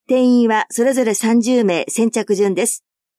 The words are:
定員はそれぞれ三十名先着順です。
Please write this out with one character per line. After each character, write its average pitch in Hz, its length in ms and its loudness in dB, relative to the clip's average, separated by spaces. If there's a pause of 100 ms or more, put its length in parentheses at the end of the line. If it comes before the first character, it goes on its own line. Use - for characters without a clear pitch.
定 254 160 2
員 247 240 4
は 220 220 0
そ 233 140 -2
れ 269 100 2
ぞ 254 120 0
れ 220 80 0
三 233 280 0
十 240 220 0
名 175 260 0
先 226 200 -2
着 214 240 -2
順 196 220 0
で 185 100 -2
す。 - 180 -8 (340)